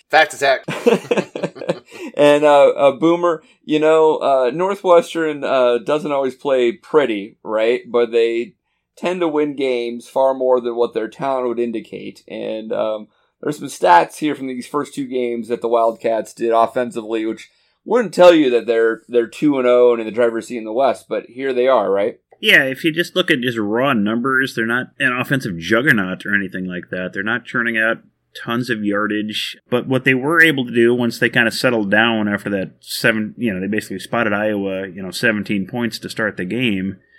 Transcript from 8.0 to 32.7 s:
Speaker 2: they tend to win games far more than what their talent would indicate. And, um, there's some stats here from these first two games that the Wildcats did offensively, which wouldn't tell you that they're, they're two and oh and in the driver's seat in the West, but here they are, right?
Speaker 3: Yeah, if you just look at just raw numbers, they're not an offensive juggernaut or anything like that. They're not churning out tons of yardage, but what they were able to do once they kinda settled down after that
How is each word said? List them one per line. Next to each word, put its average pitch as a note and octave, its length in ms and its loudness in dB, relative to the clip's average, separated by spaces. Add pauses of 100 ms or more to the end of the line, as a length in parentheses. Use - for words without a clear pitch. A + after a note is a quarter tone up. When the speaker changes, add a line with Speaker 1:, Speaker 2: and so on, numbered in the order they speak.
Speaker 2:
they A#2 420 0 (420)
tend F3+ 240 -4
to E3+ 80 0
win D3 280 -2
games A#2+ 520 -4
far C3+ 260 0
more B2+ 260 2
than A#2 160 -6
what A#2 180 0
their A2 140 -4
talent C3 400 -4
would A#2 100 -4
indicate. G#2+ 720 -8
And, A2 440 -10
um, G#2+ 360 -4 (320)
there's D3 180 -6
some C#3+ 100 -12
stats F3 500 2
here D3+ 160 -2
from C3+ 120 -12
these B2 200 -10
first C#3+ 280 -6
two C#3+ 120 -8
games A#2+ 420 -6
that A#2 140 -4
the A#2 60 -2
Wildcats A2+ 640 0
did A#2 180 -2
offensively, A2+ 760 0
which A2 240 -8 (340)
wouldn't A3+ 300 -2
tell F3+ 200 10
you D3 160 4
that A2+ 160 0
they're, A2+ 420 2
they're A#2+ 180 2
two C#3+ 320 0
and B2 80 2
oh B2 260 8
and A2+ 80 0
in A2 60 -6
the G#2+ 60 -8
driver's A2+ 360 0
seat B2 100 -8
in A2 60 -10
the A2 80 -8
West, B2 360 0
but G#2 180 -6
here C3 260 -6
they B2 160 2
are, G#2+ 220 4
right? G2+ 300 0 (200)
Speaker 3:
Yeah, F#3+ 240 4
if C3+ 200 -6
you D#3+ 80 0
just E3+ 240 -4
look F3+ 140 0
at C#3 100 2
just A#2+ 180 -4
raw A#2 360 0
numbers, A#2+ 600 0
they're A2+ 120 -2
not B2 220 -4 (100)
an C3 140 0
offensive B2 460 -2
juggernaut G2+ 680 0
or G2+ 80 -4
anything F#2 320 -4
like F2+ 240 -10
that. F2+ 220 -6
They're G2 100 -14
not A#2+ 220 -6
churning A#2 340 -4
out A2 200 0 (460)
tons A#2+ 260 -4
of G#2+ 120 -4
yardage, G#2 760 -4 (100)
but A#2+ 180 -2
what C3 180 -2
they C3 100 2
were D3+ 280 2
able C#3+ 220 2
to A#2+ 80 -10
do A#2 220 4
once A#2+ 240 -2
they A#2+ 100 2
kinda A#2 220 2
settled A2+ 400 0
down G#2+ 380 2
after G#2 200 -4
that F#2+ 220 -4 (100)